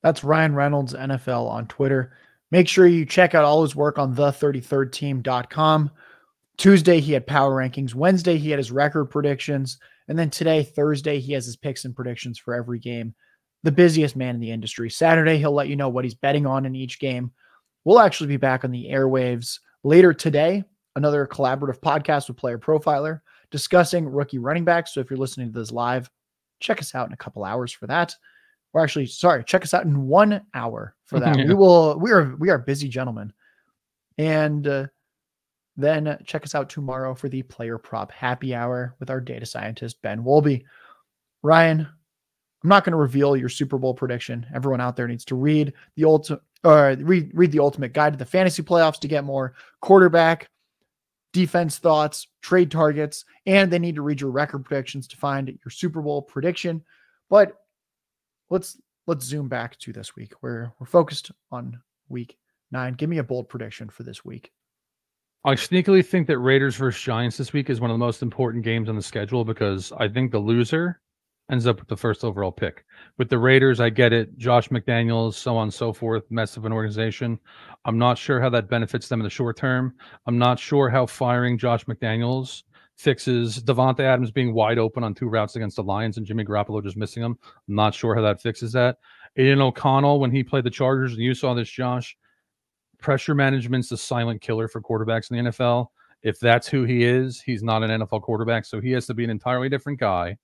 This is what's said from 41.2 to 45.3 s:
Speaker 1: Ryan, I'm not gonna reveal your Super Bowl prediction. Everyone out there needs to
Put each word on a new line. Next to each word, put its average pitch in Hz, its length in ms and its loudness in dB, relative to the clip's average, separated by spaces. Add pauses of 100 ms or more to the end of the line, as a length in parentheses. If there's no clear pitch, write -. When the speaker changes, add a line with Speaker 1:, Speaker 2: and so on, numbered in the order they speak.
Speaker 1:
Ryan, 160 380 6
I'm - 840 -10
not 190 160 8
gonna 170 120 0
reveal 143 400 2
your 127 120 -2
Super 135 300 -4
Bowl 127 160 -2
prediction. 120 580 -6
Everyone 131 280 -2
out 123 160 -2
there 123 100 -4
needs 117 200 -8
to 131 100 -6